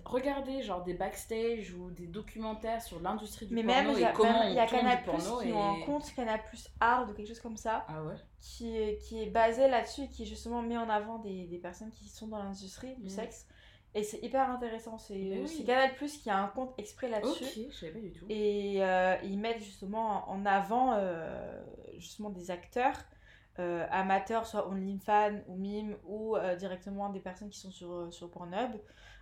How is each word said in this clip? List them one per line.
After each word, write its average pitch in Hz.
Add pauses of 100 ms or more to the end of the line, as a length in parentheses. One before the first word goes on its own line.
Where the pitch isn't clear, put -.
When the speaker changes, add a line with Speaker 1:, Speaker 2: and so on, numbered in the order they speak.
Speaker 1:
regardez, 269
genre, 185
des 180
backstage 220
ou 180
des 175
documentaires 220
sur 190
l'industrie 208
du 214
Speaker 2:
Mais 226
Speaker 1:
porno 247
Speaker 2:
même, 285
il 269
y 240
Speaker 1:
et 233
Speaker 2:
a, 220
Speaker 1:
comment 220
Speaker 2:
même, 220
il 185
y -
a 226
Speaker 1:
on -
tourne 247
Speaker 2:
Canal 247
Plus 180
Speaker 1:
du 165
porno 226
Speaker 2:
qui 226
ont 202
Speaker 1:
et 165
Speaker 2:
un -
compte 294
Canal 220
Plus - (120)
Hard 233
ou -
quelque 208
chose 226
comme 226
ça, 226
Speaker 1:
Ah 156
ouais ? 165 (260)
Speaker 2:
qui 226
est, 214
qui 220
est 214
basé 226
là-dessus 247
et 247
qui, -
justement, 233
met 233
en 226
avant 214
des, 190
des 175
personnes 180
qui 214
sont 220
dans 214
l'industrie 196
du 220
Speaker 1:
Mm. -
Speaker 2:
sexe. 214 (480)
Et 208
c'est -
hyper 262
intéressant. 226
C'est, 220
Speaker 1:
Mais 190
oui. 285
Speaker 2:
c'est 311
Canal 262
Plus 294
qui -
a 196
un 202
compte 254
exprès 233
là-dessus. 226
Speaker 1:
Ok, 214
je -
savais 165
pas 220
du 202
tout. 170
Speaker 2:
Et, 202
euh, 185
ils 196
mettent 226
justement 208
en 196
avant, 214
euh, 180 (360)
justement 208
des 180
acteurs, 247 (600)
euh, 175
amateurs, 196
soit 208
OnlyFans 196
ou 180
Mime, 208
ou, 214
euh, 180
directement 196
des 190
personnes 185
qui -
sont 190
sur, 175
euh, 175
sur 170
Pornhub, 180 (520)